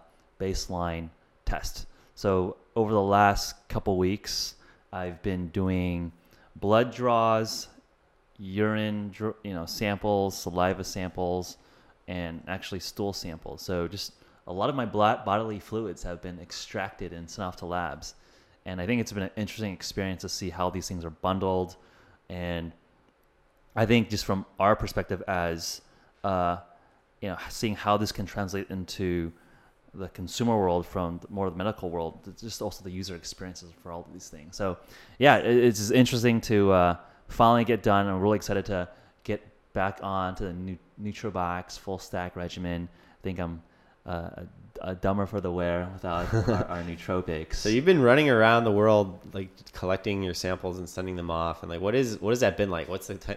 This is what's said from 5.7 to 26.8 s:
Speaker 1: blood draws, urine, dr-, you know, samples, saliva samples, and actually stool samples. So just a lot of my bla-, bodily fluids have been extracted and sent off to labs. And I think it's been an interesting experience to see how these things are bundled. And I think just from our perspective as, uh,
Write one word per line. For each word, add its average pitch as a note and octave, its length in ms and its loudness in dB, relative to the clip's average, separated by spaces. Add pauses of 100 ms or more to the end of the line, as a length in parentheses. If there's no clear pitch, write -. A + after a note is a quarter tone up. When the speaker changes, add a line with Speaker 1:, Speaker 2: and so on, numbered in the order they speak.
Speaker 1:
blood A2 400 2
draws, A2+ 720 0 (720)
urine, G#2 720 0
dr-, G#2+ 320 -4
you G2 120 -6
know, E2 120 -4
samples, G2+ 720 0
saliva F2+ 440 0
samples, F2+ 720 -4 (500)
and F2 400 -8
actually F#2 320 -8
stool G2+ 340 -6
samples. E2 480 -12
So F2 280 -2
just F#2+ 240 -8 (340)
a F2 60 -10
lot G2 160 0
of C#3 80 -2
my B2+ 80 -2
bla-, G#2 400 2
bodily A2 340 0
fluids G#2+ 440 -6
have F2 180 -8
been F2+ 180 -12
extracted F#2 760 -10
and E2+ 160 -14
sent G2 160 -8
off F2+ 100 -8
to - 80 -12
labs. E2+ 500 -6 (520)
And F#2 120 -6
I F2+ 60 -4
think A#2 160 0
it's A2 100 -4
been G2+ 120 -4
an F#2+ 160 -4
interesting G#2 340 -4
experience F#2 480 -6
to G2 80 -10
see F#2 220 -6
how F2+ 180 -2
these F2+ 180 -4
things F2+ 160 -8
are E2+ 60 -8
bundled. F#2 680 -2 (520)
And F2 420 -6 (1040)
I A2 120 4
think A2+ 240 4
just G#2 160 -2
from F#2+ 180 -2 (160)
our G#2 160 6
perspective F#2+ 500 -4
as, E2+ 540 -2 (440)
uh, F2+ 340 0 (640)